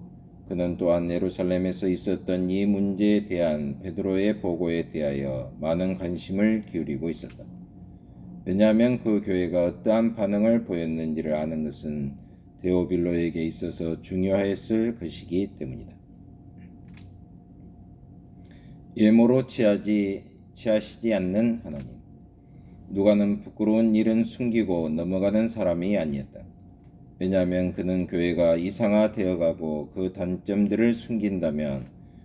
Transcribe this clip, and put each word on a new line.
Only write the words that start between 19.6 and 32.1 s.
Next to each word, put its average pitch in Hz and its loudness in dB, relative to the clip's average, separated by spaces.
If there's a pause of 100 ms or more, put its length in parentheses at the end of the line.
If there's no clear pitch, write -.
취하시지 110 -2
않는 104 0
하나님. 73 -12 (880)
누가는 101 4
부끄러운 110 2
일은 110 4
숨기고 101 0
넘어가는 95 0
사람이 95 0
아니었다. 71 -6 (760)
왜냐하면 92 2
그는 90 0
교회가 85 2
이상화되어가고 92 0
그 92 -2
단점들을 101 0
숨긴다면 82 -2 (380)